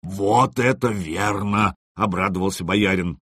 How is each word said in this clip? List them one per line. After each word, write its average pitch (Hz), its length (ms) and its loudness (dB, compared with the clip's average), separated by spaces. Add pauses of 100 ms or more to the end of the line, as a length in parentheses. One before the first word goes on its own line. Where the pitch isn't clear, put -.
«Вот 101 560 0
это 127 300 2
верно!» 101 880 0 (180)
обрадовался 95 680 -2
боярин. 92 580 0